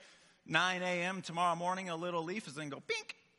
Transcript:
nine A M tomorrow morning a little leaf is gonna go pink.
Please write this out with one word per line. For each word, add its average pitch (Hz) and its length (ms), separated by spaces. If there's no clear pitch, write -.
nine 180 360
A 180 220
M 185 180
tomorrow 170 340
morning 180 340
a 170 60
little 170 280
leaf 190 240
is 147 60
gonna 147 160
go 139 160
pink. 440 300